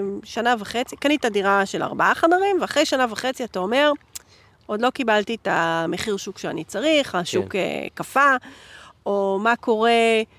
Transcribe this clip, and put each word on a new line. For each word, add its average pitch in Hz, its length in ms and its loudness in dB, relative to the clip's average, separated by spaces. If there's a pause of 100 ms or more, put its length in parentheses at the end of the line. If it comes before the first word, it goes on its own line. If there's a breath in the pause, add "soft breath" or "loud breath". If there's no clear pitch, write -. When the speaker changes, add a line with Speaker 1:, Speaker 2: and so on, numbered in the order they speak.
(240)
Speaker 1:
שנה 240 360 0
וחצי, 226 360 -6
קנית 285 300 0
דירה 196 400 2
של 170 180 -4
ארבעה 170 320 2
חדרים, 370 460 4
ואחרי 285 240 0
שנה 262 240 0
וחצי 247 340 -6
אתה 208 160 -6
אומר, 254 320 2 (760 loud breath)
"עוד 214 160 -4
לא 247 80 2
קיבלתי 226 460 0
את - 160 -8
המחיר 165 640 -2
שוק 196 200 -10
שאני 160 260 -8
צריך, 285 520 0
השוק, 175 360 -2
Speaker 2:
כן. 190 80 -2
Speaker 1:
אה, 156 340 -4
קפא", 269 420 2 (720 loud breath)
או 196 360 0
מה 226 140 2
קורה 233 360 2 (480 soft breath)